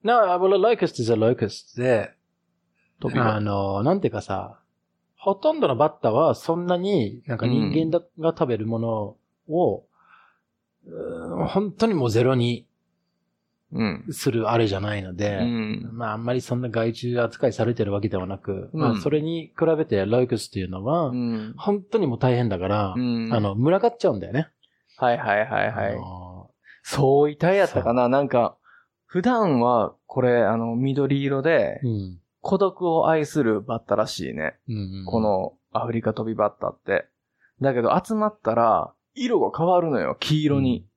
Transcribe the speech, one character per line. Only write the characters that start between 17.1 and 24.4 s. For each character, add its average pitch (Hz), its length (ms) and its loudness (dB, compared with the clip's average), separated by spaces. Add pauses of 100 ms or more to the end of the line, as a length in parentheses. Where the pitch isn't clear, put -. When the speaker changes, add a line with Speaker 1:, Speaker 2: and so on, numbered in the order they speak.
Speaker 1:
扱 117 300 0
い 107 40 2
さ 113 120 0
れ 117 100 0
て 110 100 0
る 101 80 -2
わ 101 80 0
け 104 80 -2
で 98 80 -2
は 90 100 -4
な 95 120 -8
く、 - 340 -8
Speaker 2:
う 156 40 -8
ん。 160 40 -4
Speaker 1:
ま 123 100 2
あ、 107 100 -2
そ 151 80 -4
れ 151 140 0
に 165 360 -6
比 170 60 2 (120)
べ 156 100 -2
て 98 180 0
ロ 113 140 2
ー 127 80 4
カ 123 100 -2
ス - 120 -8
ト - 20 -20
っ - 20 -20
て 98 80 -6
い 92 60 -4
う - 20 -10
の 92 160 -8
は、 156 220 0
Speaker 2:
う 123 80 -4
ん。 117 420 -4
Speaker 1:
本 202 260 -2
当 220 160 -2
に 185 80 2
も 117 100 -2
う - 20 -14
大 127 180 4
変 120 120 0
だ 95 100 -2
か 95 100 -2
ら、 101 280 0
Speaker 2:
う 123 40 -2
ん。 117 320 -2
Speaker 1:
あ 113 80 2
の、 101 160 -2
群 160 240 4
が 233 80 2
っ 233 80 -2
ち - 100 -2
ゃ 165 40 4
う 113 60 -2
ん 95 40 -6
だ - 60 -10
よ - 60 -10
ね。 151 160 -2 (500)